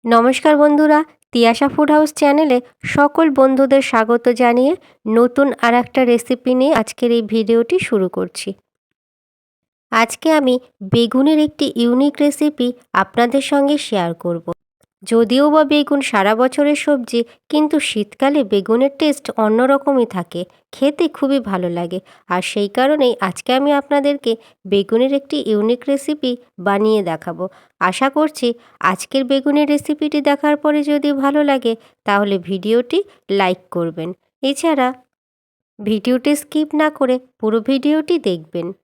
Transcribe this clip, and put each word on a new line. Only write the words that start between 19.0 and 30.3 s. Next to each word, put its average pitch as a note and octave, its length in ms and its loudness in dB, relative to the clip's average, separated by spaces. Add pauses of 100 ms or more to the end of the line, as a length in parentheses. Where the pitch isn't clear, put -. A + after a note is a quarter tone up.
অন্যরকমই B3+ 720 2
থাকে, F3 340 -10 (300)
খেতে D4 360 -2
খুবই C#4 320 -2
ভালো F#3+ 300 -4
লাগে। F3 300 -6 (300)
আর F#3 120 -2
সেই G3+ 280 -4
কারণেই C4 520 0
আজকে - 320 -6
আমি C#4+ 200 0
আপনাদেরকে C#4+ 580 -2 (340)
বেগুনের G#3 480 0
একটি C#4 320 -4
ইউনিক A3 400 0
রেসিপি C#4 460 -4 (280)
বানিয়ে G3+ 440 0
দেখাবো। E3 420 -8 (360)
আশা F#3 280 0
করছি D4+ 380 -2 (340)
আজকের G3 420 -2
বেগুনের C#4 460 0
রেসিপিটি D4 520 -2
দেখার D4 360 0